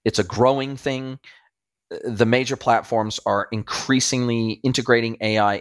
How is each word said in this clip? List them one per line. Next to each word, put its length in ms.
It's 140
a 40
growing 520
thing. 420
The 220
major 300
platforms 680
are 260
increasingly 1120
integrating 580
A 180
I 220